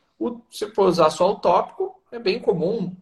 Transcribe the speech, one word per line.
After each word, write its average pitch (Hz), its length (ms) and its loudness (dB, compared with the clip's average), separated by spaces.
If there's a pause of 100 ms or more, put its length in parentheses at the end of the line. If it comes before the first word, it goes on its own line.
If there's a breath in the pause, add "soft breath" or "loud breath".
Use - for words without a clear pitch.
(180)
o, 233 220 -6 (100)
se - 240 -8
for 196 140 4
usar 165 220 4
só 180 200 0
o 208 60 -2
tópico, 214 640 -2 (100)
é 240 80 -12
bem 226 220 -2
comum, 196 600 -2